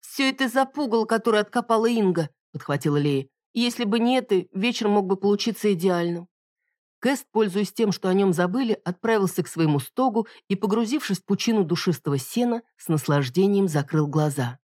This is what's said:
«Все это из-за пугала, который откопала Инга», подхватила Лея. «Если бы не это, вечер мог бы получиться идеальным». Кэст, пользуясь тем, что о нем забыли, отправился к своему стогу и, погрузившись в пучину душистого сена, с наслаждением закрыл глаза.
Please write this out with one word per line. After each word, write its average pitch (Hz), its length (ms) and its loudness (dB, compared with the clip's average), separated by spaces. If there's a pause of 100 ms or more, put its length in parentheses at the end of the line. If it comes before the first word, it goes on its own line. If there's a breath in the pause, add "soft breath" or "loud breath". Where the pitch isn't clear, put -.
«Все - 280 -4
это 269 160 -2
из-за 262 220 0
пугала, 233 380 -2
который 214 360 0
откопала 226 460 0
Инга», 190 440 0 (220)
подхватила 147 440 -2
Лея. 143 320 0 (260)
«Если 240 300 -2
бы 220 160 0
не 247 160 2
это, 190 360 0
вечер 220 360 -2
мог 202 180 2
бы 190 100 0
получиться 208 560 0
идеальным». 175 560 -2 (720)
Кэст, 262 320 -2
пользуясь 208 420 0
тем, 214 200 0
что - 160 -4
о 185 60 2
нем 196 180 4
забыли, 185 520 0
отправился 196 580 -2
к 139 60 -4
своему 156 300 0
стогу 220 480 -2 (220 loud breath)
и, 196 80 -2
погрузившись 214 640 -2
в - 40 -20
пучину 208 380 0
душистого 160 560 -2
сена, 233 440 -2 (140)
с - 120 -20
наслаждением 165 800 2
закрыл 151 400 0
глаза. 143 560 -2